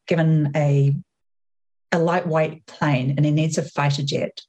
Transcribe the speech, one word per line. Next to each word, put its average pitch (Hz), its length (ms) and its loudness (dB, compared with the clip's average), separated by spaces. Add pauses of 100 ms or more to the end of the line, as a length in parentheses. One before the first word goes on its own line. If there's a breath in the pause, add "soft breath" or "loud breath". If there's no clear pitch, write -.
given 160 480 2
a, 143 400 2 (960)
a 175 80 0
lightweight 165 680 -2
plane 139 500 -2
and 147 80 2
he 151 80 2
needs 156 260 0
a 165 40 -2
fighter 143 400 -2
jet. - 460 -6